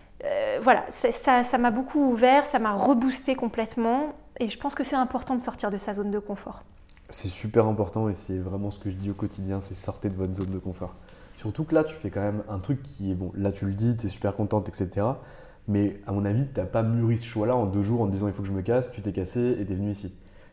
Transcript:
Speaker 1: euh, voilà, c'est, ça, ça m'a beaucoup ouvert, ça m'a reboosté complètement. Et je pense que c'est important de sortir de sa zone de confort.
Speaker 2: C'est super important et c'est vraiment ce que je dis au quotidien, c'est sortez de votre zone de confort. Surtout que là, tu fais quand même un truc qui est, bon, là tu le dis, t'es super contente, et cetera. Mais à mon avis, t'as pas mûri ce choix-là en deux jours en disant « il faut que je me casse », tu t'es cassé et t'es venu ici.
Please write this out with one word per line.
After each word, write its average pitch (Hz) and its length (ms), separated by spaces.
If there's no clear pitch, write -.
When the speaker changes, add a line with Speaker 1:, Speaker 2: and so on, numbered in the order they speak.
Speaker 1:
euh, 107 360
voilà, 226 300
c'est, - 220
ça, 247 320
ça 247 120
m'a 240 140
beaucoup 262 400
ouvert, 254 340
ça 277 140
m'a 220 140
reboosté 254 640
complètement. 240 760
Et 226 120
je - 80
pense 277 160
que 269 100
c'est 269 120
important 254 380
de 240 60
sortir - 300
de 202 80
sa 202 160
zone 202 160
de 208 80
confort. - 460
Speaker 2:
C'est - 200
super 110 380
important 107 440
et 95 40
c'est 92 220
vraiment 98 340
ce - 80
que 101 120
je 92 60
dis 98 140
au 98 40
quotidien, 98 480
c'est 95 100
sortez - 380
de 95 40
votre 92 200
zone 95 160
de 95 80
confort. 90 380
Surtout 113 280
que 156 100
là, 156 100
tu 156 100
fais - 160
quand 98 100
même 104 300
un 98 80
truc 123 240
qui 98 280
est, 92 40
bon, 90 200
là 98 160
tu 98 140
le 98 80
dis, 113 240
t'es 113 120
super 98 280
contente, 104 320
et - 60
cetera. 101 480
Mais 101 380
à 101 60
mon 101 140
avis, 120 200
t'as - 200
pas 113 160
mûri 117 340
ce - 80
choix-là 110 320
en 117 100
deux 98 160
jours 113 200
en 104 40
disant « 98 220
il 95 60
faut 104 80
que 95 60
je 98 40
me 95 100
casse », 123 300
tu - 80
t'es 98 120
cassé 120 480
et 101 40
t'es 95 100
venu 101 160
ici. 98 220